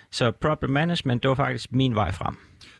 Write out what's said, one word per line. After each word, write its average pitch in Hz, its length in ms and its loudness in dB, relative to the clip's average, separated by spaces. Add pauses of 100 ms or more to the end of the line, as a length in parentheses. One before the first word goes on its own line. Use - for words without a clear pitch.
(100)
Så 120 200 2
problem 151 400 -2
management, 143 520 0
det 135 60 2
var 131 60 4
faktisk 127 380 -2
min 131 220 4
vej 104 180 0
frem. - 260 -6 (420)